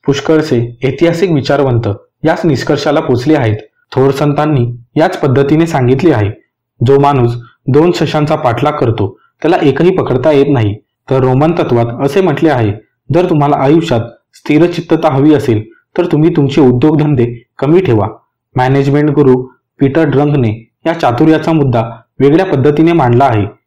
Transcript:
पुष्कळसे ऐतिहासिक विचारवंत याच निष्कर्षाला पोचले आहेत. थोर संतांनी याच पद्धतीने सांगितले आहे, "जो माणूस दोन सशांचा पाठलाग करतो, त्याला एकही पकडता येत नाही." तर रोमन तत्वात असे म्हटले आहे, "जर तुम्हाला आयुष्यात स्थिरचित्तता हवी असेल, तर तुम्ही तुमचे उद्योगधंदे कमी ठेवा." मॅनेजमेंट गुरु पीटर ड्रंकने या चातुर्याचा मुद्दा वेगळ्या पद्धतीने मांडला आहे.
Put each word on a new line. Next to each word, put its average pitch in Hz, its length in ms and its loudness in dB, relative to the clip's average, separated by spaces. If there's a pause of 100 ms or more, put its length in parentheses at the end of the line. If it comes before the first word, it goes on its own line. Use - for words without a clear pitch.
पुष्कळसे 143 760 -2
ऐतिहासिक 170 480 0
विचारवंत 135 560 0 (380)
याच 170 200 -2
निष्कर्षाला 151 540 -2
पोचले 139 360 0
आहेत. 110 200 0 (360)
थोर 135 200 2
संतांनी 147 640 -2 (180)
याच 170 240 0
पद्धतीने 147 480 0
सांगितले 135 460 0
आहे, 104 180 -2 (560)
"जो 139 120 4
माणूस 131 360 0 (320)
दोन 156 240 2
सशांचा 151 440 -2
पाठलाग 139 360 -2
करतो, 110 480 -4 (220)
त्याला 165 160 0
एकही 165 400 2
पकडता 127 340 0
येत 139 180 4
नाही." 107 260 0 (340)
तर 131 100 0
रोमन 131 320 2
तत्वात 120 540 -2
असे 165 160 0
म्हटले 165 280 0
आहे, 113 240 0 (400)
"जर 175 160 0
तुम्हाला 147 260 0
आयुष्यात 139 460 0 (320)
स्थिरचित्तता 165 800 0
हवी 143 200 2
असेल, 110 300 0 (340)
तर 175 80 0
तुम्ही 160 300 0
तुमचे 147 260 0
उद्योगधंदे 127 840 0 (160)
कमी 156 200 2
ठेवा." 113 280 0 (480)
मॅनेजमेंट 139 540 0
गुरु 131 380 2 (320)
पीटर 147 240 0
ड्रंकने 135 680 -2 (140)
या 165 80 -2
चातुर्याचा 156 580 0
मुद्दा 131 300 0 (380)
वेगळ्या 151 260 2
पद्धतीने 151 480 2
मांडला 127 320 2
आहे. 110 200 0 (220)